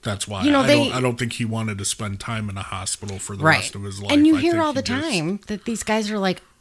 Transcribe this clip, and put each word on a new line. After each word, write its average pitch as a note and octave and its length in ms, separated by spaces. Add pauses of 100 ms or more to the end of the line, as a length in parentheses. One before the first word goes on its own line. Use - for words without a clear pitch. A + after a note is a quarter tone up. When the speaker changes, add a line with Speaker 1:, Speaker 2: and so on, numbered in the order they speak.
Speaker 1:
that's G2+ 240
why. G#2 180
Speaker 2:
You C#4+ 60
know, C#4 120
Speaker 1:
I - 40
Speaker 2:
they D4 220
Speaker 1:
don't, - 80
I B2+ 60
don't B2 160
think A#2 160
he B2 100
wanted A2 340
to G2+ 60
spend G2+ 340
time A2 300
in G2 80
a G2 60
hospital F#2+ 560
for G2+ 180
the G2 80
Speaker 2:
Right. D#3 120
Speaker 1:
rest A2 180
of G2+ 80
his G2+ 180
life. G2+ 100
Speaker 2:
And D4 160
you D#4 100
Speaker 1:
I C4+ 40
Speaker 2:
hear E4+ 120
Speaker 1:
think E4 120
Speaker 2:
all D4+ 80
Speaker 1:
he B3 40
Speaker 2:
the C4+ 60
Speaker 1:
just C#4+ 280
Speaker 2:
time F#3 380
that G#3+ 180
these A3+ 160
guys G#3+ 280
are G#3+ 80
like, F#3 220 (200)